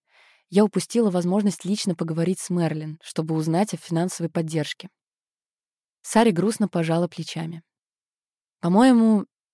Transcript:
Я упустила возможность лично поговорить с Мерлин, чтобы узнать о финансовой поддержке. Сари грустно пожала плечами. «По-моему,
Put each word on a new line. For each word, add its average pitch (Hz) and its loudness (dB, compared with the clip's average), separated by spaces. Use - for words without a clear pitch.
Я 202 4
упустила 214 0
возможность 180 0
лично 190 -2
поговорить 165 -2
с - -10
Мерлин, 156 -4
чтобы 160 -4
узнать 160 0
о 175 -6
финансовой 170 -4
поддержке. 160 -6
Сари 226 4
грустно 196 0
пожала 165 -2
плечами. 165 -12
«По-моему, 220 4